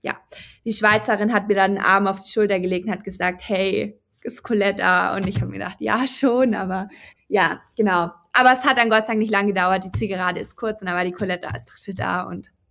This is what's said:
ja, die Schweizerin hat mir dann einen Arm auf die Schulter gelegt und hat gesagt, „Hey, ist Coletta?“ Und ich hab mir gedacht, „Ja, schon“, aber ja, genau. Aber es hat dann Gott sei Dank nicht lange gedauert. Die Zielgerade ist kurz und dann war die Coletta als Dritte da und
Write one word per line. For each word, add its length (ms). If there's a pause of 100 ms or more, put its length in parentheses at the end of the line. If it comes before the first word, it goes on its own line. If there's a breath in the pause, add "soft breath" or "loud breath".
ja, 160 (480 loud breath)
die 80
Schweizerin 600
hat 160
mir 80
dann 200
einen 80
Arm 220
auf 140
die 100
Schulter 300
gelegt 260
und 60
hat 100
gesagt, 460
„Hey, 520 (220)
ist 220
Coletta?“ 720
Und 100
ich 140
hab 80
mir 60
gedacht, 260
„Ja, 260
schon“, 480
aber 340 (380 loud breath)
ja, 340 (160)
genau. 360 (200)
Aber 200
es 120
hat 140
dann 120
Gott 160
sei 80
Dank 40
nicht 140
lange 160
gedauert. 340
Die 80
Zielgerade 480
ist 160
kurz 260
und 60
dann 80
war 100
die 60
Coletta 380
als 160
Dritte 300
da 280
und 300 (180)